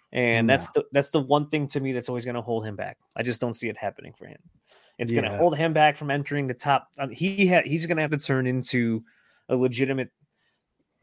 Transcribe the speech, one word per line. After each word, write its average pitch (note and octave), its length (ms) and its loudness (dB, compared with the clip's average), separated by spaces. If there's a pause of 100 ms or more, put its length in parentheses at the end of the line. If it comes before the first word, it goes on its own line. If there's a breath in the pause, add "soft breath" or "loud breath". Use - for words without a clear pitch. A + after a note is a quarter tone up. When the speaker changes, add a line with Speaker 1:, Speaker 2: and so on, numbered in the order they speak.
(140)
Speaker 1:
And A#2 340 2
that's C#3 280 4
Speaker 2:
No. C#3+ 80 2
Speaker 1:
the, - 80 -20
that's C#3+ 180 2
the D#3+ 100 2
one D3 300 2
thing D3+ 200 -2
to C#3+ 100 -4
me C3+ 140 -2
that's B2 160 -4
always B2 160 -4
gonna A#2+ 180 -6
hold A2+ 200 -4
him G#2+ 120 -8
back. F#2+ 220 -10 (180)
I A2+ 80 -4
just A#2+ 180 -4
don't A#2+ 140 -2
see A2+ 140 -6
it G#2+ 60 -8
happening - 380 -10
for - 140 -20
him. G#2 100 -20 (640 soft breath)
It's A#2 120 -2
gonna A2 200 0
Speaker 2:
Yeah. G2+ 80 -6
Speaker 1:
hold D#3 180 4
him E3 160 0
back D3+ 240 6
from D3 140 -4
entering C#3+ 340 -2
the B2+ 80 -2
top. - 360 0 (100)
Um, C#3 100 -6
he G3 380 0
ha-, F3+ 180 4
he's D#3+ 220 -2
gonna D#3+ 140 0
have D3+ 100 -2
to D3+ 80 0
turn C3 260 0
into B2 580 0 (460 soft breath)
a B2+ 60 2
legitimate, B2+ 560 0 (920)